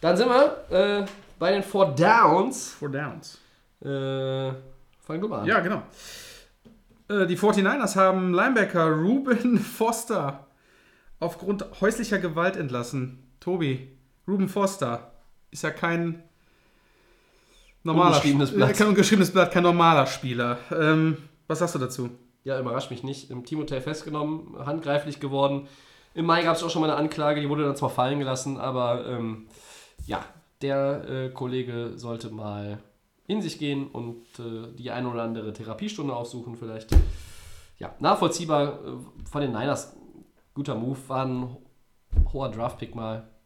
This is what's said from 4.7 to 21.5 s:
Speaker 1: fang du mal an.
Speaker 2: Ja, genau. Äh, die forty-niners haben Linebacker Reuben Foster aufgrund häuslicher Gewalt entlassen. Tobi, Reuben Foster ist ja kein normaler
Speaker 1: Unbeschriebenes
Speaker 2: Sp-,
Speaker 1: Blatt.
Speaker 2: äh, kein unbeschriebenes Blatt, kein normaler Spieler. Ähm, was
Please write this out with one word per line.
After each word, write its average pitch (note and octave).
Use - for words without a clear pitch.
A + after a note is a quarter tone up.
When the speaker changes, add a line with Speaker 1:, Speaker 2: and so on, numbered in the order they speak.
Speaker 1:
fang D#3+
du G#3+
mal D#3
an. G#2
Speaker 2:
Ja, G3+
genau. F3+
Äh, G3+
die F3
forty-niners G#3
haben F#3+
Linebacker G3
Reuben A#3
Foster A3
aufgrund F#3
häuslicher G#3+
Gewalt F3
entlassen. B2+
Tobi, D#3
Reuben F#3+
Foster D3
ist -
ja D#3
kein E3+
normaler E3
Speaker 1:
Unbeschriebenes C#3+
Speaker 2:
Sp-, -
Speaker 1:
Blatt. C3
Speaker 2:
äh, -
kein G#3
unbeschriebenes G3
Blatt, F3+
kein F3
normaler E3
Spieler. A#2+
Ähm, D#3
was D#3